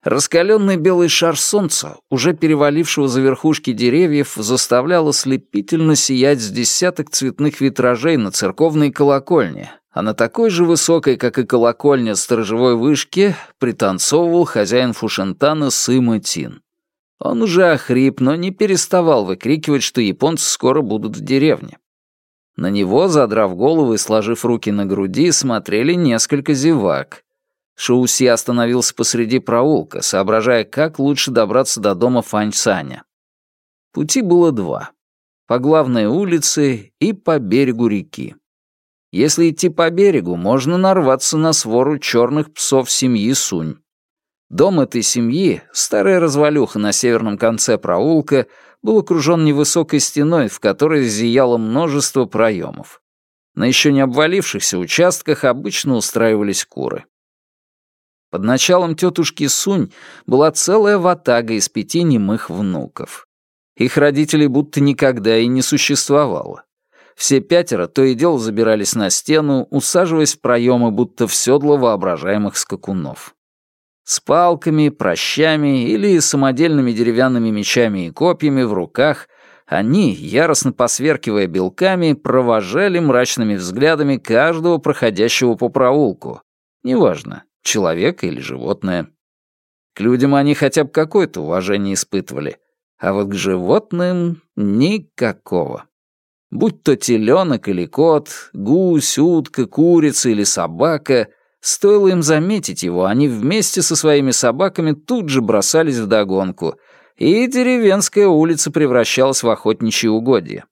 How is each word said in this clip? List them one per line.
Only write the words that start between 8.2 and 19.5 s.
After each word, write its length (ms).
церковной 600
колокольне, 840
а 100
на 140
такой 340
же 160
высокой, 540
как 200
и 60
колокольня 720
сторожевой 600
вышки, 600
пританцовывал 880
хозяин 480
Фушентана 760
Сыма 500
Тин. 440
Он 240
уже 300
охрип, 480
но 160
не 160
переставал 720
выкрикивать, 560